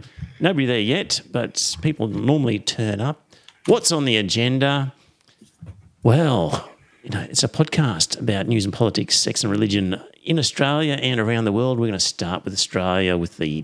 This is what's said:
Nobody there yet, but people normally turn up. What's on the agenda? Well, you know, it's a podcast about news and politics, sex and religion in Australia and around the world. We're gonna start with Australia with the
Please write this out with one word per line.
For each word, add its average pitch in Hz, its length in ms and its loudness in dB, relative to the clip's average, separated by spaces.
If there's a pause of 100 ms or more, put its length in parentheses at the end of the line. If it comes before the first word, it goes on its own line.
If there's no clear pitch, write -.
(400)
Nobody 151 280 2
there 120 120 2
yet, 127 420 0 (100)
but - 500 -4
people 147 260 0
normally 113 520 0
turn 104 420 -4
up. 143 260 -6 (380)
What's - 260 2
on 147 140 0
the 113 120 4
agenda? 131 760 2 (1080)
Well, 117 640 2 (340)
you - 60 -14
know, 104 120 -6
it's - 220 -2
a 127 40 2
podcast 135 720 0
about 104 280 0
news 113 180 2
and 98 80 -2
politics, 104 440 0
sex - 260 -2
and 110 80 0
religion 101 480 0 (240)
in 165 140 0
Australia 147 560 0
and 127 260 0
around 113 260 2
the 104 60 2
world. 120 280 0
We're 117 80 2
gonna 98 120 -2
start - 460 -4
with 95 80 -6
Australia 92 640 0
with 85 200 -4
the 78 260 -4